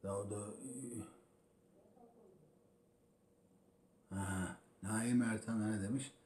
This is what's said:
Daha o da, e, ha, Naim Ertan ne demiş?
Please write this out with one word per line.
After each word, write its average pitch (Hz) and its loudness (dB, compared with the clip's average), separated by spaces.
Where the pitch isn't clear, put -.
Daha 98 0
o 101 -2
da, 104 -4
e, 92 -6
ha, 95 0
Naim 113 4
Ertan 110 2
ne 104 2
demiş? 127 -2